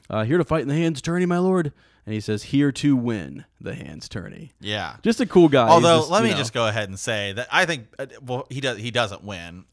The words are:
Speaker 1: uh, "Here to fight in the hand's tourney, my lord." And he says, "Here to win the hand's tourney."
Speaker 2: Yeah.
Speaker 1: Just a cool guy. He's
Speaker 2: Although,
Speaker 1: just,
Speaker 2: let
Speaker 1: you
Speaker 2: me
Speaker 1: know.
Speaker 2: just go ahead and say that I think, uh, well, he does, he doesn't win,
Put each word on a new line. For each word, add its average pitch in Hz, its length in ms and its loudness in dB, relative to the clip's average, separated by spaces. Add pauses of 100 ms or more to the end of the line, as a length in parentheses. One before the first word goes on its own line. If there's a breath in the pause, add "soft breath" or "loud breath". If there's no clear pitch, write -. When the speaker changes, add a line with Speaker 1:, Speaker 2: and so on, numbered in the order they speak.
(120)
Speaker 1:
uh, 110 140 0
"Here 143 120 2
to 170 80 2
fight 160 160 -2
in 127 60 -6
the 143 80 -2
hand's 165 260 0
tourney, 175 240 0
my 175 140 0
lord." 180 320 0 (340 soft breath)
And 107 80 -6
he 107 80 -2
says, 107 220 -4
"Here 143 280 2
to 143 240 2
win 110 500 -4 (140)
the - 160 -10
hand's - 320 -16
tourney." 98 440 -14 (100)
Speaker 2:
Yeah. 95 420 -8
Speaker 1:
Just 226 160 2
a 254 60 0
cool 175 240 6
guy. 135 160 4
He's 151 80 8
Speaker 2:
Although, 170 260 6
Speaker 1:
just, 156 120 -2
Speaker 2:
let 196 80 4
Speaker 1:
you 226 60 2
Speaker 2:
me 220 60 2
Speaker 1:
know. - 60 -2
Speaker 2:
just 120 160 -4
go 117 140 0
ahead 107 200 -2
and 95 120 -12
say 101 340 -4
that 117 180 -8
I 175 140 2
think, 147 220 -8 (120)
uh, 139 60 -8 (200)
well, 123 240 -6
he 135 120 -10
does, 127 160 -4
he 113 140 -8
doesn't 107 320 -2
win, 90 500 -14